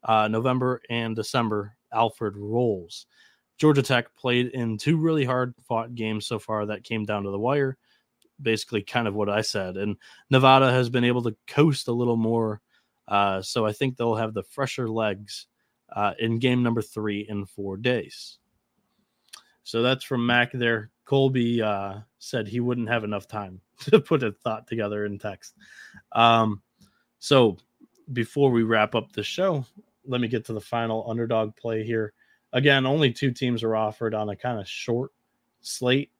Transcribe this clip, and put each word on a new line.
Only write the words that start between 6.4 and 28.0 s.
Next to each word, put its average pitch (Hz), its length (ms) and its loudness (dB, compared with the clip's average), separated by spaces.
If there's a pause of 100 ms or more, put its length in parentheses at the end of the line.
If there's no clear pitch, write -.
that 104 180 -8
came 110 180 -4
down 104 200 -4
to 98 80 -6
the 98 80 -6
wire, 131 380 0 (640)
basically 113 400 -2
kind 117 280 -2
of 98 40 -6
what 104 140 -2
I 104 140 0
said. 95 340 -6
And 101 220 -4 (320)
Nevada 131 420 8
has 127 180 2
been 123 140 2
able 123 200 2
to 113 120 -4 (120)
coast 143 420 2
a - 40 -2
little 120 220 0
more, 113 460 0 (480)
uh, 101 320 2
so 110 240 -2
I 107 80 0
think 131 240 -4
they'll 117 180 0
have 110 180 -2
the 101 100 -4
fresher 135 440 -6
legs, 107 600 -4 (440)
uh, 101 260 -2
in 113 220 0
game 123 240 2
number 117 180 0
three 104 460 -6
in 101 180 -6
four 98 300 -10
days. 110 640 -6 (1300)
So 113 160 -2
that's 131 240 0
from 120 200 -2
Mac 120 280 2
there. 117 380 -2 (120)
Colby, 127 580 2
uh, 98 340 -2 (240)
said 110 280 -6
he 117 140 -4
wouldn't 120 260 -2
have 113 160 0
enough 104 240 -6
time 95 320 -10 (120)
<laughs> - 80 -20
to - 200 6
put 139 240 0
a 110 80 -2
thought 110 360 -6
together 104 380 -4
in 101 140 -6
text. - 360 -12 (580)
Um, 113 480 4 (580)
so 120 380 6 (560)